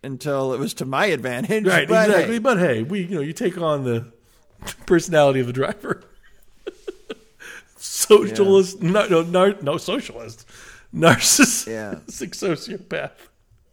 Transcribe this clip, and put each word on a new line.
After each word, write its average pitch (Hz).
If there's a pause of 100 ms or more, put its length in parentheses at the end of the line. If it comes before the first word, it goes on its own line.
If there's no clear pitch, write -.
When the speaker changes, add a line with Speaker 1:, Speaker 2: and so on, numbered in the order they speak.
Speaker 1:
until 135
it 123
was -
to -
my 135
advantage. 160
Speaker 2:
Right, 165
Speaker 1:
But 220
Speaker 2:
exactly. 196
Speaker 1:
hey. 233
Speaker 2:
But 226
hey, 131
we, 185
you 190
know, 147
you 156
take 185
on 151
the 117 (720)
personality 151
of 120
the 123
driver. - (640)
<laughs> -
Socialist, 196
Speaker 1:
Yeah. 165
Speaker 2:
no, 208
no, 170
nar-, 185
no 147
socialist, 120 (480)
narcissistic -
Speaker 1:
Yeah. -
Speaker 2:
<laughs> 240
sociopath. 180 (640)